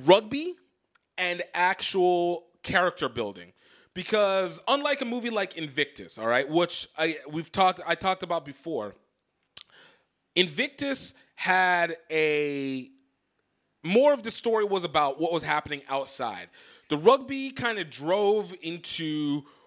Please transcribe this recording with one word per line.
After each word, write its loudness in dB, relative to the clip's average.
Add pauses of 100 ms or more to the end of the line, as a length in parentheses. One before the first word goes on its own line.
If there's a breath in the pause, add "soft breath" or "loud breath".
rugby 4 (640)
and -2 (120)
actual 2 (160)
character 0
building. -8 (420 soft breath)
Because 0
unlike 2
a -4
movie -4
like -4
Invictus, -4
all -2
right, 2
which 0
I, -2 (120)
we've -8
talked, 2
I 2
talked -2
about -4
before, -8 (1400 soft breath)
Invictus -2 (200 soft breath)
had 2 (140)
a, -2 (920)
more 6
of -6
the -6
story 0
was 0
about 0
what 0
was 0
happening -2
outside. -6 (400 loud breath)
The 0
rugby 2
kinda -4
drove 0
into -4 (220 soft breath)